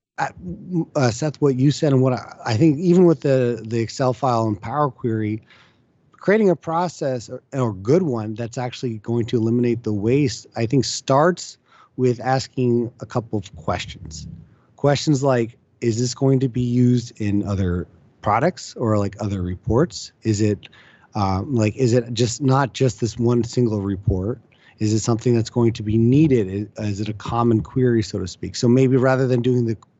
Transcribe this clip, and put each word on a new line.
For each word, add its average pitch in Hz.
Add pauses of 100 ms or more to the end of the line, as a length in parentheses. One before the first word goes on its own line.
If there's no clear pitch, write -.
(220)
uh, 139 (440)
m-, 165 (100)
uh, 127
Seth, 151
what 139
you 139
said 147
and 131
what 131
I, - (100)
I 117
think 151
even 180
with 160
the, 123
the 117
Excel 127
file 117
and 104
Power 139
Query, 110 (720)
creating 202
a 165
process 160
or, 123 (120)
or 127
a -
good 120
one 110
that's 117
actually 123
going 117
to 120
eliminate 120
the 107
waste, 120
I 113
think 127
starts - (400)
with 123
asking 123 (100)
a 110
couple 113
of -
questions. - (480)
Questions 143
like, 120 (240)
"Is 117
this 123
going 135
to 135
be 123
used 123
in 101
other 92 (340)
products 120
or, 110
like, 98
other 101
reports? 107 (120)
Is 107
it, 104 (460)
um, 98
like, 107
is 120
it 120
just 117
not 131
just -
this 113
one 120
single 117
report? 98 (400)
Is 107
it 110
something 120
that's 113
going 117
to 110
be 107
needed? 123
Is, 101 (200)
is 101
it 104
a 104
common 117
query, 120
so -
to 92
speak?" -
So 123
maybe 131
rather 131
than 123
doing 123
the 113 (240)